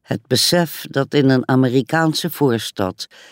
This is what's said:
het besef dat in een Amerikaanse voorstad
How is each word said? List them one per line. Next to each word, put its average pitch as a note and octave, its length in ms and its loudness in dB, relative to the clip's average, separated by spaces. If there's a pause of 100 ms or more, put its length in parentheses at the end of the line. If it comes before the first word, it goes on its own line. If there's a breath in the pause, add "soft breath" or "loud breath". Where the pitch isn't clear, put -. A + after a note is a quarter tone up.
het - 260 -6
besef - 640 0
dat C#3 240 -4
in C3+ 160 4
een B2+ 180 2
Amerikaanse C#3 840 0
voorstad A2+ 800 -2 (240 loud breath)